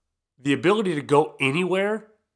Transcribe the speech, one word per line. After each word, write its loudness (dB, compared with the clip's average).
the -2
ability 0
to -6
go 2
anywhere -2